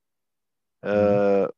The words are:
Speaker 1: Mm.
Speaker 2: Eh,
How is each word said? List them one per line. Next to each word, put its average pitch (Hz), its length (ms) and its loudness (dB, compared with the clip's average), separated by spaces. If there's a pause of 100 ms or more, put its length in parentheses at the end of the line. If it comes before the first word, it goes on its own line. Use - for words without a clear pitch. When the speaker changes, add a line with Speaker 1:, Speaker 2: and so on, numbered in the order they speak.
(840)
Speaker 1:
Mm. 101 560 0
Speaker 2:
Eh, 87 60 -2 (100)